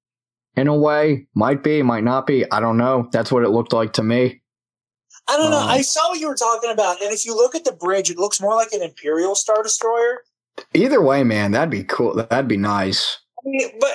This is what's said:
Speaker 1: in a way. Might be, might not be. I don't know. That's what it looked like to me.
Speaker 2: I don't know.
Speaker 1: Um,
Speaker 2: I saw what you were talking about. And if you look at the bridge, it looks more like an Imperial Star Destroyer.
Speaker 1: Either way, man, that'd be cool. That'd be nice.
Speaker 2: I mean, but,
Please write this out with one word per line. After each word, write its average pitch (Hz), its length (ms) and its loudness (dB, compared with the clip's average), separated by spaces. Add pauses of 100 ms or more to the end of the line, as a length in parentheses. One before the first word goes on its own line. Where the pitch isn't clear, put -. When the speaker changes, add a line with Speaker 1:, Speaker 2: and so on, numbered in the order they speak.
(560)
Speaker 1:
in 135 120 2
a 151 80 2
way. 151 500 2 (100)
Might 131 280 0
be, 151 200 2
might 117 200 0
not 127 240 0
be. 135 240 2
I 104 80 0
don't 113 180 2
know. 123 360 2
That's 113 180 -2
what 123 120 4
it 104 60 4
looked 113 220 0
like 113 220 0
to 117 100 0
me. 123 380 0 (880)
Speaker 2:
I 277 60 2
don't 311 160 2
know. 294 80 2
Speaker 1:
Um, - 80 -2
Speaker 2:
I 269 140 2
saw 311 280 0
what 349 120 -4
you 208 80 -6
were 180 60 -6
talking 226 360 -2
about. 190 300 -2
And 208 100 -4
if 214 140 -6
you 226 100 -6
look 247 180 2
at 330 120 -8
the 240 80 0
bridge, 185 360 -2
it 170 80 -6
looks 202 220 -2
more 202 160 0
like 220 160 0
an 196 100 -4
Imperial 165 540 -4
Star 214 260 0
Destroyer. 233 640 -2 (500)
Speaker 1:
Either 233 280 4
way, 139 240 4
man, 104 260 0
that'd 147 180 0
be 104 140 -6
cool. - 320 -2
That'd 120 320 -2
be 107 80 0
nice. 101 640 -2 (200)
Speaker 2:
I 277 100 -10
mean, 269 200 -4 (100)
but, 269 160 2